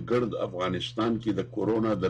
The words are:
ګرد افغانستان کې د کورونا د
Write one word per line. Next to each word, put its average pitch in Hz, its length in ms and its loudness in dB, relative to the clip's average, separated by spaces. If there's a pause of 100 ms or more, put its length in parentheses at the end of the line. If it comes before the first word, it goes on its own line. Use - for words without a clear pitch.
ګرد 120 300 2
افغانستان 92 840 -2
کې 107 140 -2
د 92 80 0 (100)
کورونا 110 420 2
د 92 160 0